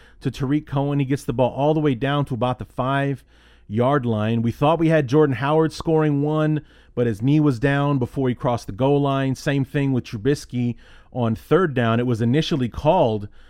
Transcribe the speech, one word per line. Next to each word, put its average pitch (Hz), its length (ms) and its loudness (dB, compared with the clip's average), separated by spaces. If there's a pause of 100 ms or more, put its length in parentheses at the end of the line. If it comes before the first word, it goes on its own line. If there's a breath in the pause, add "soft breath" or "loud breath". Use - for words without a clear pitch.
(220 soft breath)
to 135 80 -4
Tariq 143 380 -2
Cohen, 143 320 -2
he 139 60 0
gets 139 180 -4
the 135 100 -4
ball 120 180 0
all 147 220 0
the 156 60 0
way 147 160 0
down 139 300 -2
to 131 100 -6
about 117 240 -2
the 101 60 -12
five-yard 135 1400 -2
line. 113 380 0
We 117 80 0
thought 151 260 2
we 160 120 2
had 151 180 2
Jordan 139 300 4
Howard 156 360 0
scoring 151 480 0
one, 156 420 0 (300 soft breath)
but 120 140 0
his 107 160 -4
knee 143 160 4
was 147 180 4
down 139 400 0
before 127 320 -2
he 120 60 -2
crossed 120 320 -2
the 101 60 -8
goal 139 280 2
line. 135 320 0
Same 139 320 -2
thing 139 280 -2
with 120 100 0
Trubisky 120 720 -4 (360 soft breath)
on 117 220 -2
third 151 400 0
down. 117 260 0
It 123 60 0
was 120 160 -2
initially 127 480 0
called, 127 580 0 (220 soft breath)